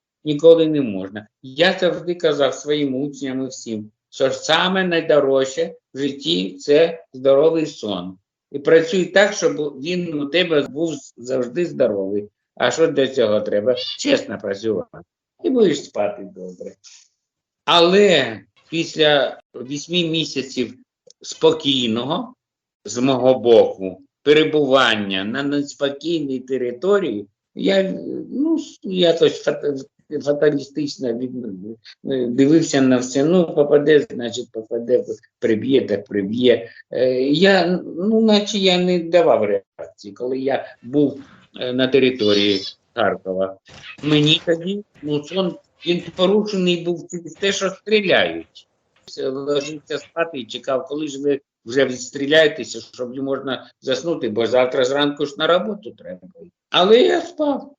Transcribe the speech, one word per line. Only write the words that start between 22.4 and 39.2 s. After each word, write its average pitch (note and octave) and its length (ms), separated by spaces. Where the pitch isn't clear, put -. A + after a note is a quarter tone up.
з G#2 140
мого B2+ 360
боку, G#2 680
перебування C3 1040
на B2 180
неспокійній C#3+ 960
території, B2+ 840
я, F#3+ 400
ну, D#4 280
якось E3 640
фат-, C3+ 400
фаталістично C#3+ 960
від-, B2 340
е, B2+ 220
дивився C#3 540
на C3 160
все. C3+ 280
Ну, E3+ 300
попаде, D3 560
значить, A#2+ 420
попаде, A#2+ 520
приб'є, A2+ 480
так G#2 180
приб'є. A2+ 640
Е, B2+ 320
я, F3 580
ну, A3 240
наче G#3 380
я F#3 200
не F3+ 200
давав E3 460